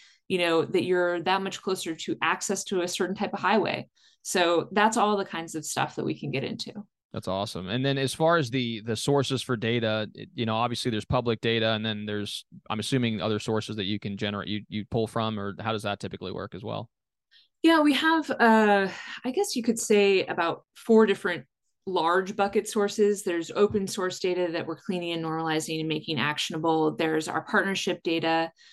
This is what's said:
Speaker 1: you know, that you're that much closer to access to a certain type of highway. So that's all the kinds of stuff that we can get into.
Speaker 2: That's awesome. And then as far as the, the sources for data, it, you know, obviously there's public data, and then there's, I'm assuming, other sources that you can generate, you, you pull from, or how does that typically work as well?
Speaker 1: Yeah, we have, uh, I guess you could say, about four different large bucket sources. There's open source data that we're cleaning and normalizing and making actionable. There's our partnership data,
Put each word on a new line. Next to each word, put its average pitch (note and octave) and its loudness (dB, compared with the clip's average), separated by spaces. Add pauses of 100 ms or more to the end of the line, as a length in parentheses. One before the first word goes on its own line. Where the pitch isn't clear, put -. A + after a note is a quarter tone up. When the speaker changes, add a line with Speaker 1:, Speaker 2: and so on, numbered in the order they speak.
(280)
Speaker 1:
you F#3 0
know, E3+ 4
that - 0
you're F3 2
that F#3+ 2
much F#3+ -6
closer F3+ -4
to - -6
access F#3 0
to F#3 -2
a F3 0
certain F#3 -2
type G3 -4
of G3+ -6
highway. - 0 (340)
So E3+ 2
that's G#3+ 4
all G#3 4
the G3 -2
kinds E3 -8
of D#3 -6
stuff C#3+ -4
that - -4
we - -4
can - -8
get - -4
into. - -8 (380)
Speaker 2:
That's - -8
awesome. F#2 -4
And B2 -2
then C#3 0
as C3+ -2
far E3 4
as B2+ 0
the, A#2 -2
the A2+ -4
sources C#3 0
for B2 -2
data, A2 0
it, G#2+ -16
you A#2 -2
know, A2 0
obviously A#2+ -2
there's G#2+ -4
public A#2+ 0
data, A2+ 2
and A2 -2
then G#2 -4
there's, G#2 -6 (240)
I'm G#2+ -4
assuming, A#2 0
other G#2 0
sources A2 -4
that G2 -4
you G#2 -2
can G2+ -8
generate, G2+ -4
you, G#2 -4
you G#2 -6
pull A2+ -2
from, A2 -4
or G2 -8
how A2 -4
does G#2+ -2
that G2+ -4
typically F#2 -10
work F2+ -10
as G2 -12
well? A2 -8 (760)
Speaker 1:
Yeah, D#4+ 6
we D4 4
have, D#4+ 2
uh, G#3 6 (360)
I B3+ -4
guess G4+ -2
you A#3 -2
could A3+ 2
say, G3 4
about E3+ -2 (120)
four A3 6
different F#3 -2 (420)
large F3+ 2
bucket G3+ 2
sources. G#3 2
There's E3+ -2
open G#3 2
source F#3 -4
data F3+ 0
that E3 -4
we're - -6
cleaning F3 -6
and E3 -4
normalizing D#3+ -2
and D#3+ -4
making D#3 -4
actionable. D#3 0
There's D#3+ 0
our - -4
partnership F#3+ -2
data, E3 0 (220)